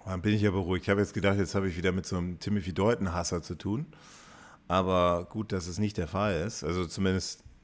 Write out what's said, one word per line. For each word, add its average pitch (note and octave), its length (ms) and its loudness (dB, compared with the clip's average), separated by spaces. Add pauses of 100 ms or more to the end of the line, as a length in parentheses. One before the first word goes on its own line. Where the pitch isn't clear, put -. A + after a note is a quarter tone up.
Dann F#2 160 -4
bin G#2+ 120 4
ich G#2 80 2
ja G#2 100 6
beruhigt. F2+ 320 0
Ich - 60 -2
hab G2+ 80 4
jetzt G2+ 160 0
gedacht, G2 240 2
jetzt F2+ 180 -2
hab G2 80 2
ich F2 120 -2
wieder F2+ 140 2
mit F2+ 160 -2
so G2 100 -4
einem F2 220 -4
Timothy F#2+ 340 -2
Dalton-Hasser F2+ 680 0
zu F2+ 140 -8
tun. A2 300 -4 (840)
Aber F2+ 600 4
gut, A2 240 -6
dass F2+ 140 -2
es F2 120 -6
nicht G#2 180 0
der E2+ 100 -2
Fall G2 280 0 (120)
ist. - 160 -8
Also F2 240 -2
zumindest F#2+ 560 -2 (220)